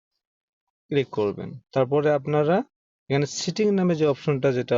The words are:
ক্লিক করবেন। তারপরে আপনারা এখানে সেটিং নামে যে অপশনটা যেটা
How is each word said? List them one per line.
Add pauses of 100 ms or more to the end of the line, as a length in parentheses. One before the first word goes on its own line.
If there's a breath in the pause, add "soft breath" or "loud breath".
(920)
ক্লিক
করবেন। (220)
তারপরে
আপনারা (540)
এখানে
সেটিং
নামে
যে
অপশনটা
যেটা